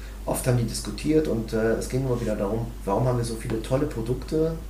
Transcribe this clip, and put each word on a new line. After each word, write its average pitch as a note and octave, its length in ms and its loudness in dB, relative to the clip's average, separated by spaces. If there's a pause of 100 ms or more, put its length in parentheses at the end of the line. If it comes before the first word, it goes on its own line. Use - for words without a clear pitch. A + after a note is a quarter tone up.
(260)
oft - 200 -2
haben B2 120 4
die A#2 80 2
diskutiert D3+ 640 0
und, A2+ 240 -2
äh, A2+ 220 4
es - 120 -2
ging C3 180 0
immer B2 140 0
wieder A2 160 0
darum, G#2+ 300 0 (180)
warum E3 220 2
haben B2 120 4
wir A#2 60 2
so A2+ 120 -2
viele A2+ 260 -2
tolle C#3 240 2
Produkte, D#3 680 0 (140)